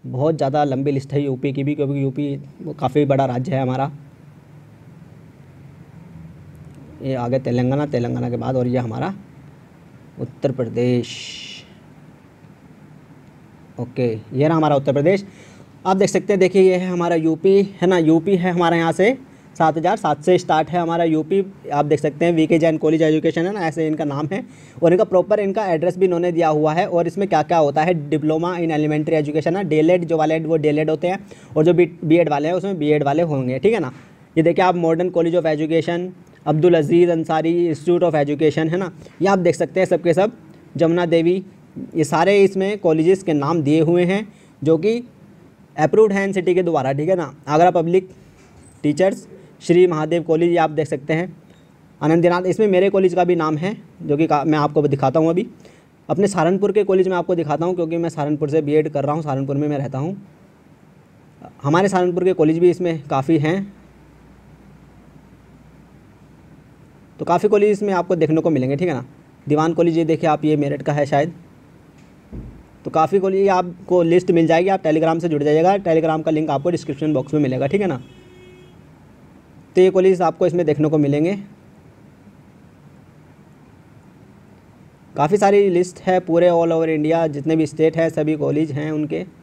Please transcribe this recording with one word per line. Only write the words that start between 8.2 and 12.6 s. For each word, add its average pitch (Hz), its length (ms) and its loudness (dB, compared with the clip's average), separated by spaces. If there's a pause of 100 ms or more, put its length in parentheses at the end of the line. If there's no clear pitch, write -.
के 123 80 -6
बाद 123 180 -4
और 123 120 -2
ये 123 120 -2
हमारा 123 340 -6 (1040)
उत्तर 127 320 -6
प्रदेश। 120 680 -2 (2500)